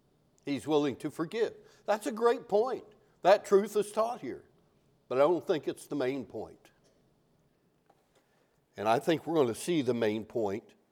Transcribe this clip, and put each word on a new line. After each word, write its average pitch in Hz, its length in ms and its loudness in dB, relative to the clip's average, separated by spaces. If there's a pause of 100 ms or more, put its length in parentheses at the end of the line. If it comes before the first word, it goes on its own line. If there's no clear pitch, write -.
(460)
He's 131 220 -6
willing 143 300 2
to 151 140 -8
forgive. 175 420 -4 (320)
That's 214 220 -2
a 269 40 -4
great 233 360 0
point. 220 360 0 (380)
That 196 240 6
truth 208 300 4
is 208 160 -2
taught 226 300 -4
here, 120 220 -10 (640)
but 123 100 -2
I 135 40 6
don't 160 240 4
think 165 220 0
it's - 180 -8
the 147 100 -8
main 131 300 -2
point. 87 320 -12 (2250)
And 107 140 -2
I 120 100 4
think 156 280 -2
we're 165 80 -2
gonna 123 180 4
see 165 280 -2
the 120 120 0
main 110 320 -2
point 104 380 -4 (280)